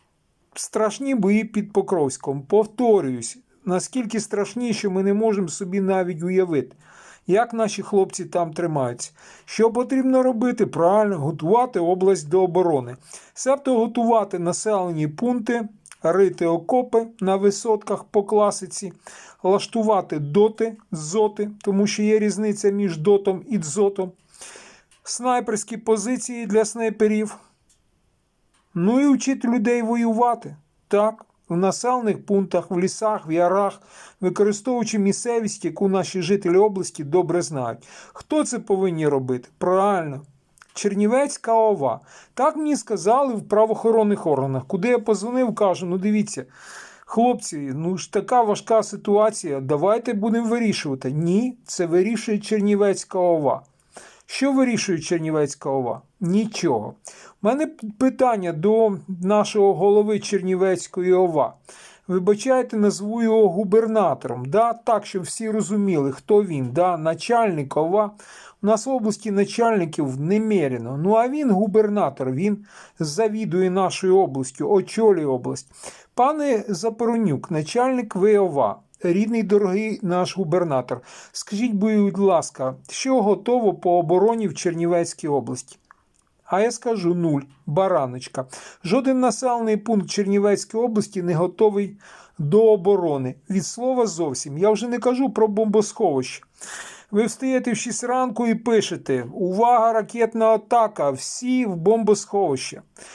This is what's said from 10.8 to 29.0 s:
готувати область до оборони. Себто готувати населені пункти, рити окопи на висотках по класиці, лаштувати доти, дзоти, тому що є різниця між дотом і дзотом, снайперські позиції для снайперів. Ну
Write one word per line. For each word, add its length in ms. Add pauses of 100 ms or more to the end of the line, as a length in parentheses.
готувати 640
область 480
до 140
оборони. 540 (380)
Себто 440
готувати 600
населені 680
пункти, 600 (340)
рити 440
окопи 600 (140)
на 160
висотках 680
по 200
класиці, 680 (500)
лаштувати 760
доти, 580 (180)
дзоти, 560 (120)
тому 240
що 160
є 160
різниця 520
між 280
дотом 500
і 100
дзотом, 540 (880)
снайперські 720
позиції 720
для 180
снайперів. 720 (1400)
Ну 260